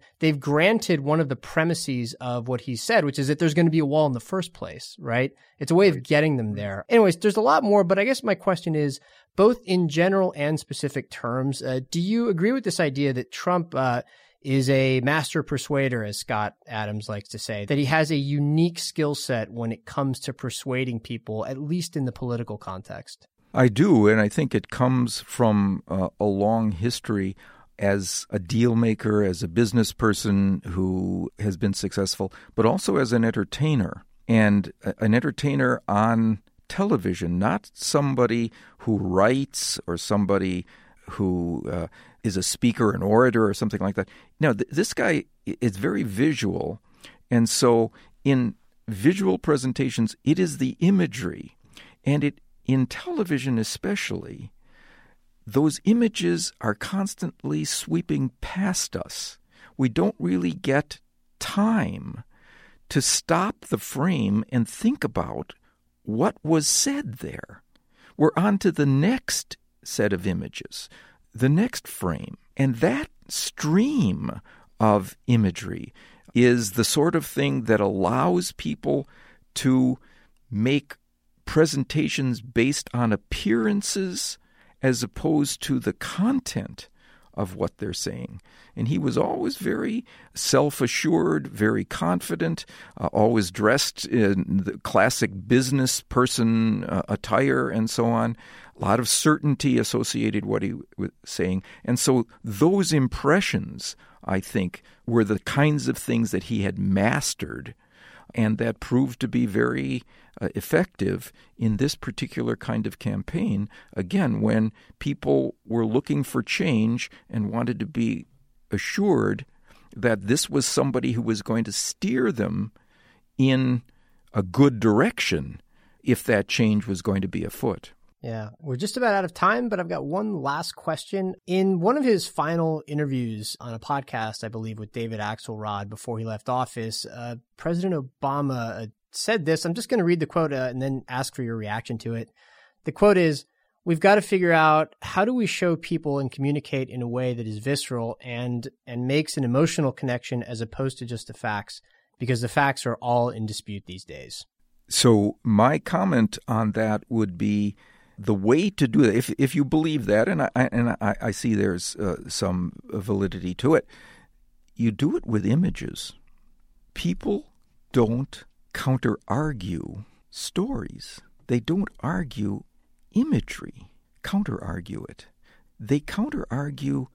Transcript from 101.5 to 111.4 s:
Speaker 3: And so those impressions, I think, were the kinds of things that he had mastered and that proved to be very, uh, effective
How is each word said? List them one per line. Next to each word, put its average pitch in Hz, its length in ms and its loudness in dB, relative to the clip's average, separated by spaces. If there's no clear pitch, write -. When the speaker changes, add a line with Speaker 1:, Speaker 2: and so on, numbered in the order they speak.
Speaker 3:
And 123 160 0
so 131 260 2
those 156 500 4
impressions, - 1040 0
I 95 160 0
think, 95 420 -4
were 113 200 4
the 101 140 0
kinds 143 480 2
of 127 100 -2
things 117 340 0
that 95 120 -2
he 110 180 -2
had 95 180 -2
mastered 98 960 -2
and 110 220 2
that 113 220 -2
proved 127 400 0
to 127 80 -2
be 123 180 2
very, 123 560 0
uh, 101 140 -2
effective 101 760 -2